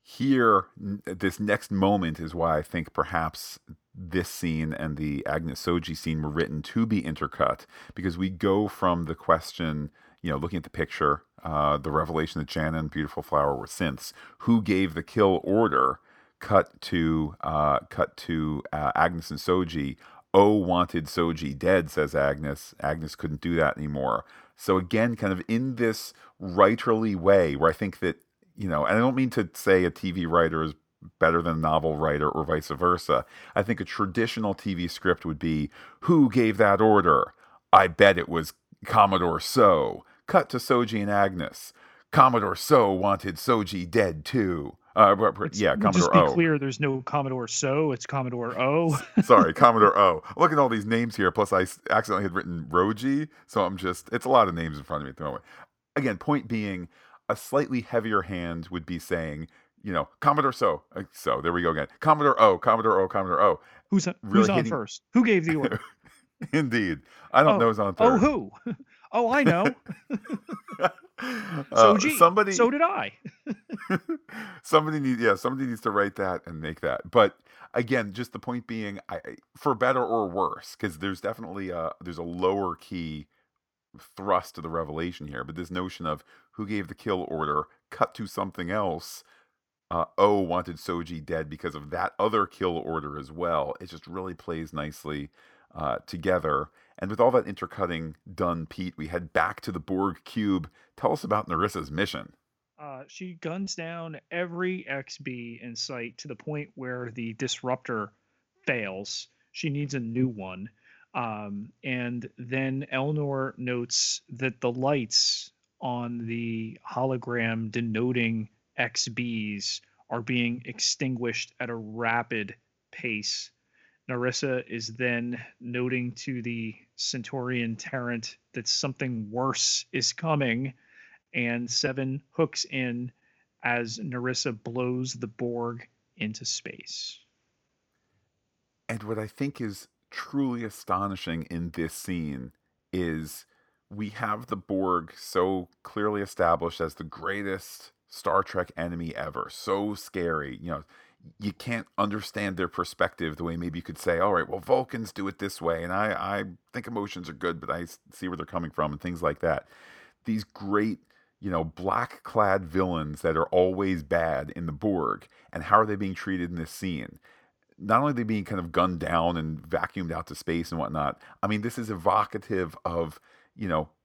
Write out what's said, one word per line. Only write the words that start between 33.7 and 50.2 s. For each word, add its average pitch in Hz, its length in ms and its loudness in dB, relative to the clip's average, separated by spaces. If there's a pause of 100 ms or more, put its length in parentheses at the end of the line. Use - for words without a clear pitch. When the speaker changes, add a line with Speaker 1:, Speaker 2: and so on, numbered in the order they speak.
Speaker 1:
a 92 60 -6
traditional 104 720 -2
T 98 180 -6
V 87 140 -2
script - 380 0
would 78 140 -4
be, 78 300 0 (320)
"Who 151 280 6
gave 110 280 4
that 101 240 6
order? 92 520 6 (380)
I 95 160 10
bet 95 300 8
it - 120 -2
was 80 240 -2 (320)
Commodore 92 540 4
So." 80 640 4 (200)
Cut - 240 2
to 127 80 -6
Soji 113 440 2
and 101 100 -2
Agnes. 98 600 0 (400)
"Commodore 117 440 6
So 117 360 6
wanted 95 440 0
Soji 98 540 0
dead 85 360 2
too." 90 520 -2 (160)
Uh, 101 240 10
r-, 107 100 4
r-, - 120 4
Speaker 2:
Let's, 104 180 -4
Speaker 1:
yeah, 98 120 4
Speaker 2:
we'll 69 140 2
Speaker 1:
Commodore 92 180 6
Speaker 2:
just - 100 6
be - 80 8
Speaker 1:
O. 76 140 6
Speaker 2:
clear, 160 260 2
there's 135 220 -4
no 135 200 0
Commodore 131 460 -4
So, 143 460 0
it's - 120 -8
Commodore 123 540 -4
O. 151 340 2 (140)
<laughs> - 100 0
Speaker 1:
S-, 196 100 4
sorry, 87 260 10
Commodore 113 440 8
O. 90 240 6 (140)